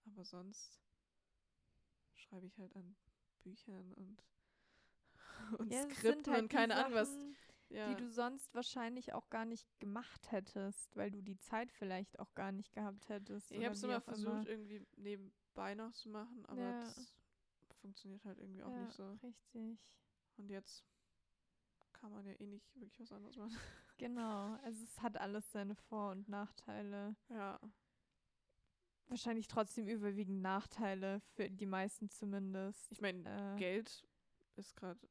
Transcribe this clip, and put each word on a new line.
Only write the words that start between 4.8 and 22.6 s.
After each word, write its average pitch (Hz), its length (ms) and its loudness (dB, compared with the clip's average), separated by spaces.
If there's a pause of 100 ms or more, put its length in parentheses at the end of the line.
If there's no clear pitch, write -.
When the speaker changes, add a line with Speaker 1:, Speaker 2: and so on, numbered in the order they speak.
Speaker 1:
<laughs> - 440 -6
und 226 120 2
Speaker 2:
Ja, 247 80 6
es 277 80 6
sind 277 100 -2
Speaker 1:
Skripten 285 360 8
Speaker 2:
halt 254 100 10
Speaker 1:
und 220 80 0
Speaker 2:
die 285 40 2
Speaker 1:
keine 226 200 10
Ahnung 254 220 8
was. 277 120 8
Speaker 2:
Sachen, 285 260 -6 (340)
Speaker 1:
Ja. 214 200 0
Speaker 2:
die 202 140 4
du 240 60 -2
sonst 240 440 0
wahrscheinlich 247 600 -2
auch - 160 -2
gar 226 160 0
nicht 226 220 -4 (120)
gemacht 208 520 -4
hättest, 196 640 0
weil 202 160 2
du 202 120 -4
die 190 160 -4
Zeit 233 320 0
vielleicht 185 480 -2
auch - 160 -6
gar 196 160 0
nicht 196 220 -4
gehabt 202 360 -4
hättest 208 420 -4
Speaker 1:
Ich - 60 -4
Speaker 2:
oder 226 100 4
Speaker 1:
hab's 208 140 2
Speaker 2:
wie 254 60 0
Speaker 1:
immer 247 100 4
Speaker 2:
auch 240 60 0
Speaker 1:
versucht, 220 420 2
Speaker 2:
immer. - 40 -2
Speaker 1:
irgendwie 208 360 -4 (120)
nebenbei 196 760 -4
noch 220 180 -4
zu - 160 -8
machen, 214 360 -6
aber 254 160 -4
Speaker 2:
Ja. 240 220 0
Speaker 1:
das 233 300 -8 (680)
funktioniert 196 440 -12
halt 190 140 -6
irgendwie 190 240 -8
auch 254 100 -4
Speaker 2:
Ja, 240 120 -2
Speaker 1:
nicht 226 80 -8
so. 196 180 -8 (120)
Speaker 2:
richtig. 226 560 -6 (580)
Speaker 1:
Und 202 120 -10
jetzt - 360 -8 (1080)
kann 214 180 -12
man 208 140 -8
ja 196 140 -6
eh 202 60 -6
nicht 202 200 -8 (100)